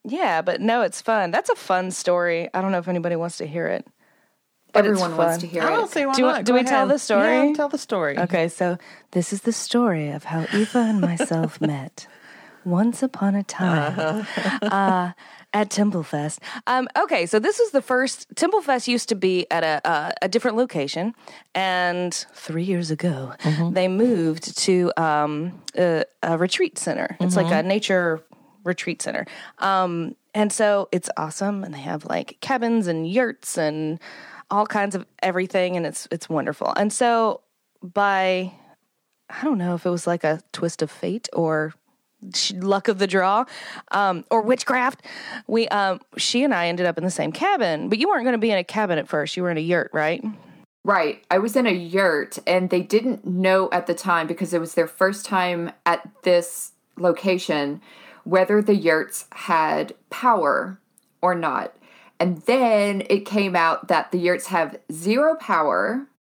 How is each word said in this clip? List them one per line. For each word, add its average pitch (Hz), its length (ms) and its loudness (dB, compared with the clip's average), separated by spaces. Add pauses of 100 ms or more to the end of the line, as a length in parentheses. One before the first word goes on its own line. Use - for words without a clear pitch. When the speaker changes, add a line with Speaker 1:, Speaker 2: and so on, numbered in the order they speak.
Speaker 1:
yeah, 214 380 0
but 180 180 -2
no, 226 220 2
it's - 180 -2
fun. 208 300 0
That's 233 180 -2
a 427 80 2
fun 185 360 -2
story. 175 600 0
I 185 80 -2
don't 190 120 0
know 180 60 2
if 175 100 -6
anybody 175 280 -2
wants 170 220 -6
to 175 80 -6
hear 160 220 -4
it. - 180 -4 (840)
But 208 140 6
it's 208 140 2
Speaker 2:
Everyone 170 160 0
wants 165 180 4
Speaker 1:
fun. 170 80 -4
Speaker 2:
to 170 40 -8
hear 170 160 -4
Speaker 3:
I - 80 2
don't 466 140 2
Speaker 2:
it. 370 80 -6
Speaker 3:
see 294 120 0
why 269 100 0
Speaker 1:
Do 262 80 4
you 254 40 6
Speaker 3:
not. 254 80 4
Speaker 1:
want, 202 120 -2
do 240 60 4
Speaker 3:
Go 247 60 6
Speaker 1:
we 254 60 2
tell 269 220 4
Speaker 3:
ahead. - 40 2
Speaker 1:
the 285 80 4
story? 233 500 4
Speaker 3:
Yeah, 294 60 2
tell 294 140 0
the 277 100 -4
story. 160 400 -2
Speaker 1:
Okay, 175 300 0
so 180 280 -2 (360)
this 180 200 -2
is 196 100 -6
the 233 100 0
story 190 580 0
of 147 140 -8
how 160 160 -4 (120)
Aoife 214 220 0
and 220 260 2
myself 165 600 -2
<laughs> 156 140 0
met - 340 -12 (560)
once 190 360 0
upon 202 360 0
a 202 80 -2
time, 156 520 -2
Speaker 3:
Uh-huh. 202 720 -4
<laughs> - 0 -
Speaker 1:
uh, 190 460 2 (400)
at 208 180 0
Temple 202 320 0
Fest. 151 380 -6 (260)
Um, 254 220 0 (100)
okay, 294 260 2
so 214 140 2
this 349 220 0
is 453 100 2
the 277 120 2
first. 254 520 0
Temple 370 280 2
Fest 269 260 0
used 240 220 0
to 226 40 2
be 185 340 0
at 165 140 0
a, 156 260 2
uh, 160 220 0 (120)
a 190 60 0
different 220 280 0
location, 185 580 -2 (400)
and 180 580 0 (220)
three 160 300 -6
years 175 260 -2
ago, 147 420 -2 (100)
Speaker 3:
Mm-hmm. 165 320 0
Speaker 1:
they 185 120 2
moved 185 800 0
to, 180 320 4
um, 151 680 0 (160)
a, 170 260 2 (200)
a 165 120 0
retreat 185 420 0
center. - 420 -4
It's 180 160 2
like 180 100 4
a 170 40 0 (100)
Speaker 3:
Mm-hmm. 170 80 -2
Speaker 1:
nature 185 560 0 (400)
retreat 175 380 -4
center. - 220 -4 (360)
Um, 185 560 0 (180)
and 208 180 2
so 208 380 2
it's 180 260 -2
awesome, 196 460 -4
and 175 100 -10
they 143 80 -12
have, 151 260 -8
like, - 340 -6
cabins 233 480 0
and 160 200 -2
yurts 226 480 -2
and 156 440 -2 (500)
all 208 160 2
kinds 202 280 -2
of 190 120 -8 (160)
everything, 180 540 0
and 170 100 -2
it's, - 240 -10
it's - 180 -8
wonderful. 151 480 -2
And 208 160 0
so 233 480 0 (420)
by, 185 720 0 (800)
I - 140 -12
don't 277 140 2
know 175 160 0
if 170 120 -4
it 180 40 0
was, 175 160 -2
like, 175 180 -2
a 160 160 0 (120)
twist - 300 -4
of 151 80 -2
fate - 420 -6
or 160 420 0 (600)
sh-, - 180 -2
luck 196 360 0
of 208 100 2
the 196 80 2
draw, 190 380 2 (460)
um, 190 400 0
or 226 120 4
witchcraft, 254 600 0 (440)
we, 226 220 0
um, 196 320 0 (160)
she - 280 0
and 294 100 2
I 175 140 0
ended 175 180 0
up 170 120 0
in 160 60 -2
the 180 60 0
same 156 220 -2
cabin. 226 560 0
But 214 100 2
you 302 100 0
weren't 320 160 2
gonna 247 140 2
be 220 120 2
in 202 80 2
a 180 60 -2
cabin 190 340 -2
at 143 100 -4
first. 147 280 -2
You 180 60 -2
were 180 80 0
in 165 80 -2
a 156 40 -2
yurt, 165 300 0
right? 156 300 0 (600)
Speaker 2:
Right. 170 460 0
I 185 80 4
was 220 180 0
in 254 100 4
a 214 60 4
yurt, 175 720 0
and 180 240 2
they 185 120 2
didn't 226 440 0
know 185 460 4
at 175 140 0
the 175 80 0
time, 170 320 0
because 170 260 -4
it 175 80 2
was 165 140 -6
their 160 140 2
first 196 360 0
time 180 480 -2 (140)
at 170 200 0 (160)
this 175 500 0 (260)
location, 175 840 0 (440)
whether 185 380 4
the 208 120 6
yurts 160 580 0
had 156 640 0 (160)
power 190 680 0 (440)
or 180 120 2
not. 160 400 -4 (460)
And 175 220 0
then 214 680 2
it 196 160 0
came 196 300 0
out 165 320 2
that 165 240 0
the 180 60 2
yurts 175 280 0
have 165 320 -2 (140)
zero 233 440 2
power, 165 720 0 (200)